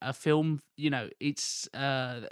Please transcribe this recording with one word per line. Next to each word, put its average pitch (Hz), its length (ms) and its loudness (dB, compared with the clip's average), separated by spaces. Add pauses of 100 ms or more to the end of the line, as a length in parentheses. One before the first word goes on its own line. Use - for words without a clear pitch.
a 135 100 -2
film, 156 500 4 (140)
you 147 140 0
know, 123 200 -2 (100)
it's, - 520 -2
uh, 131 600 0